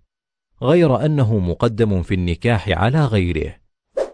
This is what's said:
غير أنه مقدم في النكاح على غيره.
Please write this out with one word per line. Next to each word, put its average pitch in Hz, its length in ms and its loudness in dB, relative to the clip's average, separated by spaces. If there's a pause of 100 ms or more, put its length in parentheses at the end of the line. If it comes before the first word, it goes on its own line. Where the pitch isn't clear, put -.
(640)
غير 135 420 2
أنه 131 340 0
مقدم 101 640 0
في 101 120 -4
النكاح 92 540 -2
على 117 360 0
غيره. 87 520 -2 (580)